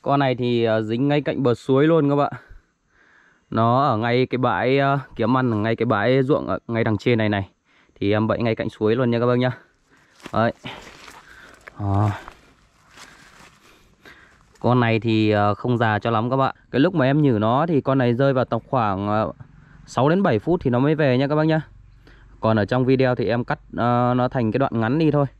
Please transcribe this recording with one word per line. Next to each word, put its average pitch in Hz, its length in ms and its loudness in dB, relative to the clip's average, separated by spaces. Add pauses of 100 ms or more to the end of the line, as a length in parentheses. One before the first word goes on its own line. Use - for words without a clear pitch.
Con 139 180 0
này 131 140 0
thì, 120 300 0
ờ, 110 180 0
dính 117 260 -2
ngay 147 120 0
cạnh 139 220 -4
bờ 123 120 2
suối 135 320 2
luôn 156 240 2
các 143 60 0
bạn. 143 160 -2 (1160)
Nó 117 320 2
ở 135 140 0
ngay 120 300 0
cái 123 120 -6
bãi, 127 400 0
ờ, 139 200 0 (180)
kiếm 117 200 0
ăn, 127 140 0
ở 110 60 -2
ngay 113 200 -2
cái 117 100 -2
bãi 123 360 2
ruộng 127 240 0
ở 95 120 -4 (100)
ngay 117 160 -2
đằng 110 120 0
trên 120 220 0
này 110 100 0
này. 101 200 -2 (520)
Thì 101 120 0
em 107 140 0
bẫy 107 120 -2
ngay 113 160 0
cạnh - 140 -6
suối 110 280 0
luôn 123 140 0
nha 117 100 0
các 120 60 0
bác 123 120 2
nhá. 127 120 0 (840)
Đấy. 113 200 0 (1300)
Đó. 101 300 0 (2500)
Con 123 200 2
này 113 200 2
thì, 107 300 0
ờ, 104 240 2
không 123 240 -2
già 110 200 0
cho 117 120 -4
lắm 113 200 -2
các 131 60 -2
bạn. 135 180 -2 (160)
Cái 123 100 -2
lúc 180 140 2
mà 147 100 2
em 139 180 2
nhử 127 180 2
nó 127 260 2
thì 143 140 0
con 135 180 0
này 120 160 2
rơi 139 180 2
vào 127 120 0
tầm 117 160 -4 (100)
khoảng, 104 380 -2
ờ, 104 240 -2 (540)
sáu 127 220 0
đến 185 140 2
bảy 135 160 2
phút 165 240 -2
thì 131 80 0
nó 120 80 0
mới 147 160 2
về 139 240 2
nha 139 100 0
các 151 60 -2
bác 156 120 0
nhá. 156 140 0 (800)
Còn 110 160 2
ở 104 80 2
trong 127 200 0
video 127 300 2
thì 120 100 -4
em 117 200 -2
cắt, 147 140 -6 (180)
ờ, 120 400 2
nó 123 120 0
thành 113 240 -2
cái 120 60 -2
đoạn 131 220 -2
ngắn 120 180 0
đi 156 120 2
thôi. 143 160 0 (140)